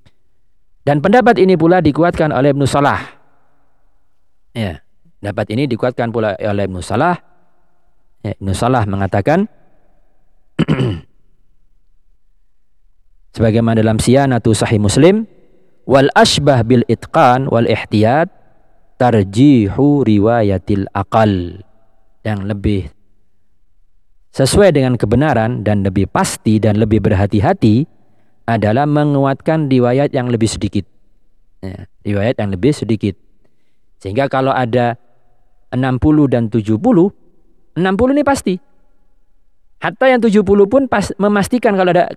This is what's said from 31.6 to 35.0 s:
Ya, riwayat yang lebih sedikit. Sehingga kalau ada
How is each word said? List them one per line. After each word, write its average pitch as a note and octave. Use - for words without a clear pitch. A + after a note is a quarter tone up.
Ya, F#2+
riwayat G#2
yang G2+
lebih G2
sedikit. G#2
Sehingga A2
kalau C3+
ada A#2+